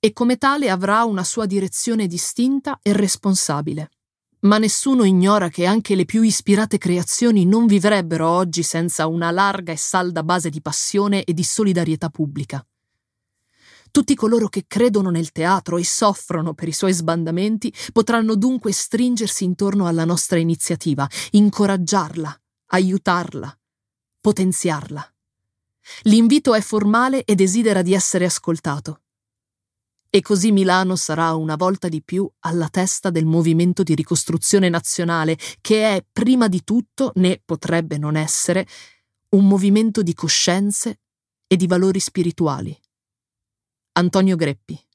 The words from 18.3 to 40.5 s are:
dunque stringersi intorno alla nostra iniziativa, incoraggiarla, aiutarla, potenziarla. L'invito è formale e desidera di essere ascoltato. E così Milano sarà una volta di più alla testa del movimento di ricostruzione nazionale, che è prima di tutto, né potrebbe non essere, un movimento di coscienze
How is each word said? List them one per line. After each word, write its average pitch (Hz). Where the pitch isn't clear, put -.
dunque 233
stringersi 233
intorno 196
alla 165
nostra 170
iniziativa, 160
incoraggiarla, 185
aiutarla, 185
potenziarla. 165
L'invito 233
è 220
formale 220
e 208
desidera 196
di 180
essere 180
ascoltato. 156
E 196
così 208
Milano 185
sarà 165
una 160
volta 185
di 160
più 190
alla 165
testa 185
del 160
movimento 170
di 160
ricostruzione 170
nazionale, 170
che 214
è 180
prima 247
di 185
tutto, 240
né 185
potrebbe 165
non 151
essere, 156
un 196
movimento 202
di 170
coscienze 202